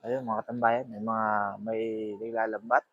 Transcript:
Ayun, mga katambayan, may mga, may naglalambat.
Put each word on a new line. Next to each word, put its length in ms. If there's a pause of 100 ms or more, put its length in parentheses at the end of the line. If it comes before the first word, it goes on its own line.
Ayun, 240
mga 160
katambayan, 480
may 160
mga, 240 (320)
may 220 (340)
naglalambat. 760